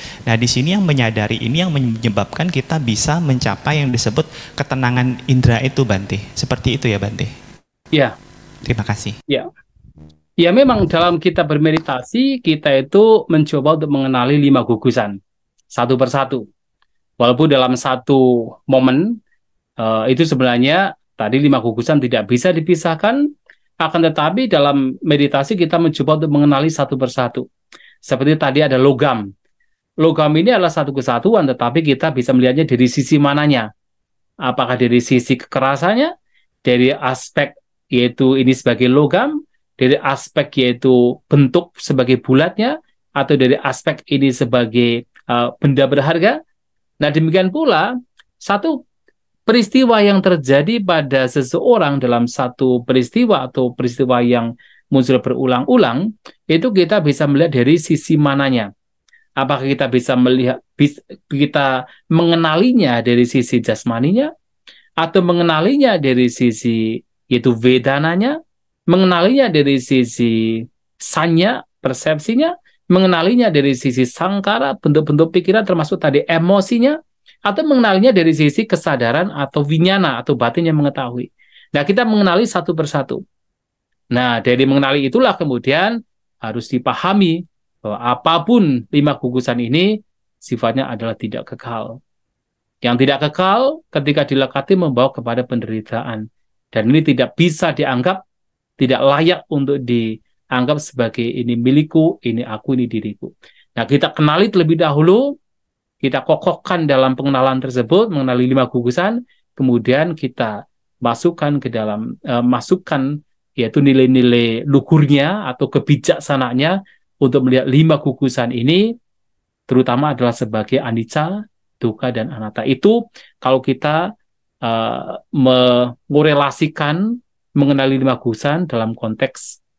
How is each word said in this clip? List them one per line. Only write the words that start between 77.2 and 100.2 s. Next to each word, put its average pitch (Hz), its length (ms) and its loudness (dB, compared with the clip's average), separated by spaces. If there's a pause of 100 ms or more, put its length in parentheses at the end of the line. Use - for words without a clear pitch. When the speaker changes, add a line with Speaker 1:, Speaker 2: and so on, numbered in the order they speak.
Speaker 2:
atau 208 220 -2
mengenalinya 233 440 4
dari 165 220 4
sisi 151 320 2
kesadaran 151 680 -2
atau 143 320 -4
winyana 160 600 0
atau 143 160 -2
batin 120 280 -2
yang 156 120 0
mengetahui. 131 500 -4 (460)
Nah, 143 100 0
kita 202 240 2
mengenali 202 340 2
satu 180 300 -2
persatu. 147 500 -4 (880)
Nah, 120 280 0
dari 123 280 2
mengenali 139 400 2
itulah 220 280 2
kemudian 156 640 -2 (400)
harus 117 320 -10
dipahami 170 720 0 (400)
bahwa 107 200 -8
apapun 160 880 0
lima 147 280 0
gugusan 123 440 -2
ini 175 360 0 (400)
sifatnya 123 520 -4
adalah 113 280 -8
tidak 117 360 -10
kekal. 117 480 -12 (800)
Yang 123 240 0
tidak 139 120 2 (120)
kekal 233 600 -2
ketika 147 360 -2
dilekati 135 520 -2
membawa 135 320 0
kepada 120 320 -6
penderitaan. 113 880 -8 (400)
Dan 113 200 -2
ini 156 120 4
tidak 131 320 0
bisa 165 360 0
dianggap 139 560 -2 (500)
tidak 127 240 0
layak 151 480 2
untuk 139 320 -2
dianggap 123 1000 -4